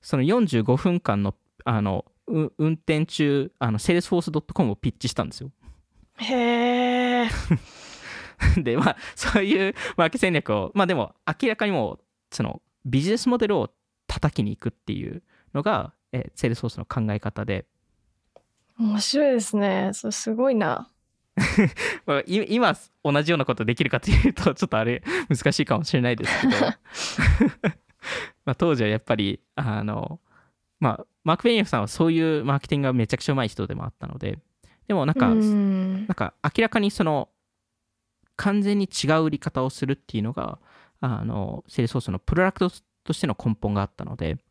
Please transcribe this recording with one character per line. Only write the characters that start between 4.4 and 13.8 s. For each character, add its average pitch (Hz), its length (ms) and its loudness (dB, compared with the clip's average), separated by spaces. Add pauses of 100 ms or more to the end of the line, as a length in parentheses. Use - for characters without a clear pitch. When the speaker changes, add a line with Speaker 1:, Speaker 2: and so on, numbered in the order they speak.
Speaker 1:
ト - 120 -14
コ 185 100 2
ム 117 80 2
を 101 40 -2
ピ - 140 -4
ッ - 80 -8
チ - 100 -6
し - 60 -4
た - 100 -2
ん 76 60 -6
で - 60 -16
す - 60 -14
よ。 131 100 -14 (680)
Speaker 2:
へ 247 1040 0
ー。 226 60 0 (540)
Speaker 1:
<laughs> - 800 -2
で、 123 140 2
ま 160 140 4
あ、 - 60 -4 (180)
そ - 260 0
う - 20 2
い 196 260 2
う - 60 -8 (220)
マ 170 80 4
ー 160 40 2
ケ 262 80 -6
戦 185 160 2
略 147 200 0
を、 101 200 -2
ま 202 100 4
あ、 180 40 2
で 180 80 2
も、 120 200 -2 (260)
明 262 80 2
ら 214 60 -2
か 220 100 -2
に 202 60 0
も 127 220 -2
う、 - 60 -16 (320)
そ - 120 -4
の、 - 180 -6 (240)
ビ 135 160 2
ジ 175 100 0
ネ 226 60 2
ス 247 120 0
モ 240 80 2
デ 226 100 0
ル 202 100 2
を 117 120 -2 (380)